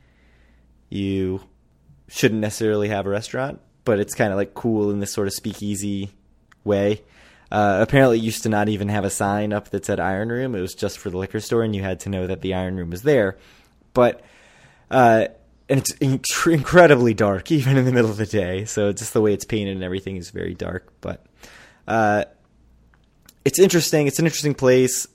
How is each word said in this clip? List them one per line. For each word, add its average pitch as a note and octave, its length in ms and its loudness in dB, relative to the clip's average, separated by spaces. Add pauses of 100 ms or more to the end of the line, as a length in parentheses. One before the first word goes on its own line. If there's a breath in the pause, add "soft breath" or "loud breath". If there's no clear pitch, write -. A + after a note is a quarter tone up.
(880)
you F#2+ 500 -4 (680)
shouldn't A2 320 0
necessarily G#2+ 480 0
have G2 160 -4
a G2 40 -2
restaurant, B2+ 520 -6 (240)
but G#2 140 2
it's G#2 160 -4
kinda, G#2 200 0
like, G2+ 180 -4
cool G#2+ 380 0
in G2+ 80 -4
this G2 140 -6
sort G2+ 140 -2
of F#2+ 60 -6
speakeasy G2+ 760 -8 (560)
way. G2+ 380 0 (460 soft breath)
Uh, G2+ 300 2
apparently B2+ 380 4
it A2+ 60 -2
used A2+ 200 -6
to A2+ 60 -2
not G#2 180 0
even G2+ 220 -4
have G#2 160 -2
a G2 40 -2
sign G#2 440 -2
up G#2 160 -6
that G2 160 -6
said G2 160 -2
Iron F#2+ 260 -2
Room. B2 280 -6
It F2+ 60 -4
was F#2 140 -8
just - 220 -6
for G2+ 120 -10
the F2 80 -8
liquor G2 220 -6
store, A#2 240 -2
and A2 100 -2
you G2 100 -4
had F#2 180 -6
to G2+ 80 -10
know F#2 180 -4
that F2+ 140 -6
the F#2 120 -4
Iron F#2 220 -4
Room F2 140 -8
was F2+ 140 -10
there. A#2+ 340 2 (560 soft breath)
But, A#2+ 280 2 (680 soft breath)
uh, A#2 360 6 (420)
and C#3 100 2
it's - 140 -6
inc-, - 580 0
incredibly C#3+ 600 6
dark, G2+ 380 0
<laughs> - 0 -
even C3+ 260 2
in B2+ 80 4
the B2+ 80 2
middle A2+ 180 4
of G2+ 60 -8
the G#2+ 80 -2
day. F#2+ 400 -2
So G#2 260 -2
just - 220 -8
the A#2 80 2
way G#2+ 100 4
it's G2 140 -2
painted G2+ 300 -4
and F#2 100 -8
everything F#2+ 320 -8
is F2 140 -14
very F2+ 220 -8
dark. F2+ 460 -10
But, - 260 -12 (600 soft breath)
uh, G#2+ 380 0 (1200)
it's C#3 160 -2
interesting. E3 480 4
It's C3+ 100 -2
an E3+ 80 2
interesting D3 300 -2
place. B2+ 600 2